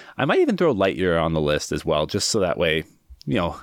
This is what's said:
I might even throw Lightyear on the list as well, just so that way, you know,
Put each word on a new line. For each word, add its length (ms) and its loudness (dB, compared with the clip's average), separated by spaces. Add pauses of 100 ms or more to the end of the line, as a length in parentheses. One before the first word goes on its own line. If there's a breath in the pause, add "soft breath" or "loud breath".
(160 loud breath)
I 80 -2
might 160 2
even 160 2
throw 180 2
Lightyear 480 2
on 120 0
the 80 2
list 300 0
as 120 -4
well, 220 0
just 220 -4
so 120 0
that 160 0
way, 280 0 (420)
you 80 -2
know, 280 -2